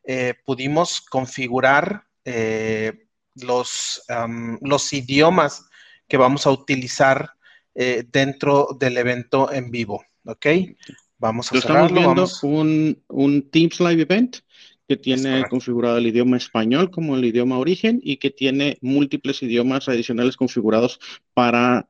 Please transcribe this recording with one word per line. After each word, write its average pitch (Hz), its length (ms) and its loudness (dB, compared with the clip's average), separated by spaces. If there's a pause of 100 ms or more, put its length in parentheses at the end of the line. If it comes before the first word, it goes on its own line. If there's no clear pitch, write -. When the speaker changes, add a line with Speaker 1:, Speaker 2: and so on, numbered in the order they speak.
Speaker 1:
eh, 127 280 -4 (140)
pudimos 139 560 -2
configurar, 131 1040 0 (200)
eh, 110 840 -4 (280)
los, 123 760 -6
am, 117 540 -6
los 139 320 -2
idiomas 143 720 2 (400)
que - 80 2
vamos 131 300 4
a 143 40 6
utilizar, 135 840 0 (420)
eh, 123 360 -2
dentro 139 580 2 (120)
del 127 160 0
evento 123 560 0
en 123 180 -6
vivo, 113 320 -6 (220)
¿ok? 113 220 -10 (720)
Vamos 113 340 -4
a - 20 -2
Speaker 2:
Lo 127 40 2
estamos 151 320 4
Speaker 1:
cerrarlo, 180 100 4
Speaker 2:
viendo 139 220 4
Speaker 1:
vamos. 180 200 -4
Speaker 2:
un, 156 680 0
un 139 420 0
Teams 165 300 2
Live 170 220 2
Event 226 360 0 (480)
que 139 80 0
Speaker 1:
Es - 60 -4
Speaker 2:
tiene 131 300 -2
Speaker 1:
correcto. 131 180 0
Speaker 2:
configurado 120 480 -2
el 120 100 0
idioma 123 300 2
español 123 540 0
como 160 260 -4
el 127 80 0
idioma 123 320 0
origen 185 460 0
y 139 160 -6
que 139 120 -2
tiene 139 520 -2
múltiples 139 600 -2
idiomas 127 460 0
adicionales 120 480 0
configurados 117 640 0 (320)
para 120 580 2